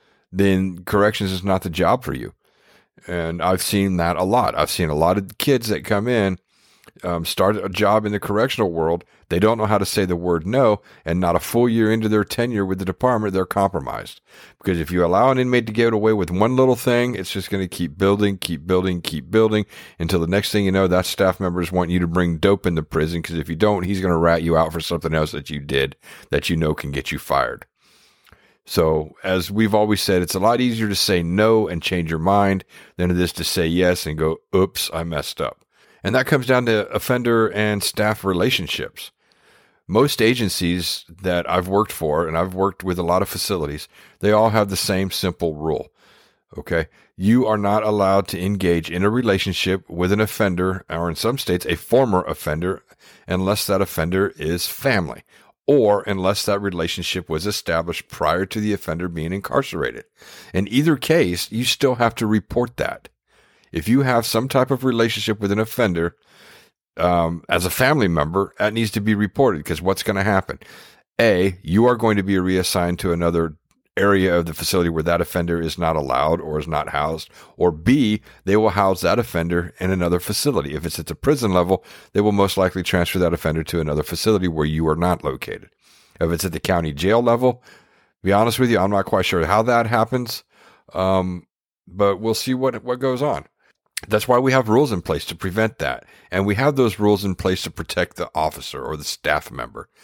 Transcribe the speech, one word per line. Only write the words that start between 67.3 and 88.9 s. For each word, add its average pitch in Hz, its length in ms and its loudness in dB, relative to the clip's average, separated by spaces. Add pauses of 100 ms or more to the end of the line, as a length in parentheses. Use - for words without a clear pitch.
as 87 160 0
a 90 60 -2
family 131 380 2
member, 82 500 0
that 107 160 0
needs 113 160 0
to 113 100 -4
be 107 140 2
reported, 101 500 2
'cause 80 160 -4
what's 92 220 0
gonna 98 220 0
happen? 95 340 0 (600)
A, 95 420 2
you 104 240 4
are 123 80 4
going 110 220 0
to 98 80 0
be 98 160 0
reassigned 90 580 0
to 90 140 -2
another 85 420 0 (420)
area 95 400 4
of 85 100 0
the 80 80 -8
facility 87 340 -2
where 82 140 -2
that 85 180 0
offender 85 400 -2
is 82 160 -4
not 82 180 0
allowed 73 460 0
or 78 180 -6
is 78 80 -6
not 73 220 -4
housed, 76 400 -4 (280)
or 90 140 2
B, 107 520 2 (220)
they 98 120 2
will 107 140 2
house 95 320 2
that 92 160 2
offender 87 600 -2
in 92 120 -2
another 87 300 0
facility. 90 540 -2
If 80 120 -8
it's - 120 -8
at 85 80 -12
the 82 80 -8
prison 120 380 0
level, 90 320 2 (280)
they 104 80 2
will 104 120 2
most 98 240 2
likely 92 260 0
transfer 87 360 0
that 85 160 2
offender 80 300 -2
to 85 160 -4
another 76 220 -2
facility 92 460 0
where 78 180 0
you 78 220 0
are 78 80 2
not 87 280 0
located. - 460 -8 (500)
If 85 120 0
it's 82 120 -2
at 90 80 -4
the 80 80 -6
county 85 320 -2
jail 95 300 2
level, 123 400 2
to - 640 -20
be 98 80 2
honest 113 260 2
with 123 120 4
you, 110 80 4
I'm 95 120 2